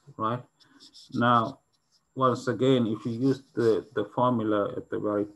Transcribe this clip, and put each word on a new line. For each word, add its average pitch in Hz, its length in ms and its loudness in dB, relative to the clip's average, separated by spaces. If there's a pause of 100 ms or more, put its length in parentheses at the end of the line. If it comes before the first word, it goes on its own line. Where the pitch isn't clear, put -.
(160)
right? 113 260 -4 (680)
Now, 120 460 2 (560)
once 127 340 0
again, 123 380 2
if 107 180 -6
you 123 80 -4
use 131 300 -2 (120)
the, 107 400 2
the 107 100 -2 (100)
formula 110 640 0
at - 140 -12
the 104 80 -6
very 104 380 -2